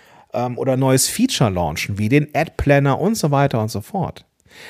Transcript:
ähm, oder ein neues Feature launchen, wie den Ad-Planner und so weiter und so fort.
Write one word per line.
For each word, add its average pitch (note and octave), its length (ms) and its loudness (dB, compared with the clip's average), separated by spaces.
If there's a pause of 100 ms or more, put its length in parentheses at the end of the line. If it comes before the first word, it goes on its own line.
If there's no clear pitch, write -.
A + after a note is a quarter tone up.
(320)
ähm, B2 260 -2
oder B2+ 160 0
ein B2+ 60 0
neues C3 280 4
Feature - 420 0
launchen, F2 480 -2
wie G#2+ 100 0
den C#3+ 260 2
Ad-Planner C#3 680 0
und G#3 160 0
so D#3+ 140 -2
weiter C#3 300 2
und G#2+ 100 -2
so G2+ 100 -6
fort. - 440 -8 (460)